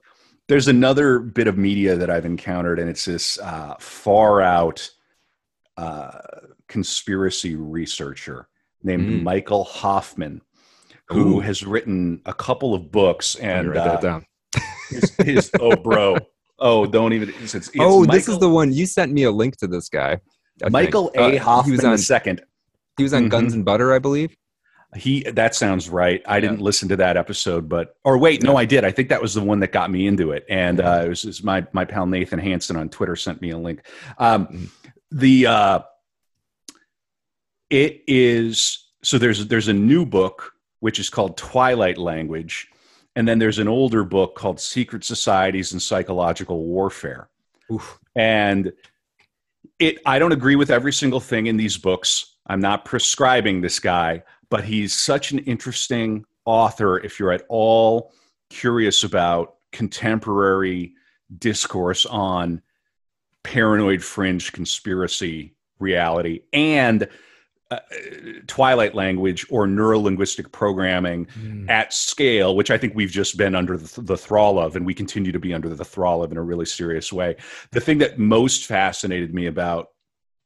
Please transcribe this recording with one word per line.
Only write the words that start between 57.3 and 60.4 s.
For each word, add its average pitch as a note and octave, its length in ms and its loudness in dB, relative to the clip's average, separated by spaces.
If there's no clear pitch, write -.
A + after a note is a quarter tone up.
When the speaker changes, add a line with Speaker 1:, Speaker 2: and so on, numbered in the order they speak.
Speaker 1:
at F2+ 160 -4
all A2+ 640 2
curious A#2 560 0
about F2 520 -2
contemporary G2 1200 -2